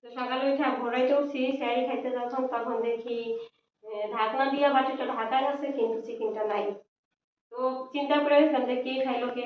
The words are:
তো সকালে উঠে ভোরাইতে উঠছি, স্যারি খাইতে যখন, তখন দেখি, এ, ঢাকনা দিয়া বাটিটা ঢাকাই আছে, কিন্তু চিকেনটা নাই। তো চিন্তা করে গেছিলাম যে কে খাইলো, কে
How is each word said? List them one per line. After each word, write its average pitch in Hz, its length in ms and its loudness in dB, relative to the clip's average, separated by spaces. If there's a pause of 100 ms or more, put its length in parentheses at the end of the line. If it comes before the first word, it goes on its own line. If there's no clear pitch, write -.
তো 240 80 -18
সকালে 254 380 -2
উঠে 277 160 2 (140)
ভোরাইতে 254 360 2
উঠছি, 285 260 0 (160)
স্যারি 240 300 0
খাইতে 262 240 -4
যখন, 247 360 -4
তখন 240 340 -2
দেখি, 233 360 -2 (640)
এ, 214 60 -16 (220)
ঢাকনা 226 340 0
দিয়া 285 240 4
বাটিটা 262 360 2
ঢাকাই 226 400 0
আছে, 285 260 -2
কিন্তু 226 300 0
চিকেনটা 220 420 -4
নাই। 202 220 0 (840)
তো 240 80 -12 (320)
চিন্তা 285 320 0
করে 285 120 4
গেছিলাম 285 300 6
যে 247 180 0
কে 262 100 -4 (120)
খাইলো, 240 300 -2
কে 247 100 -6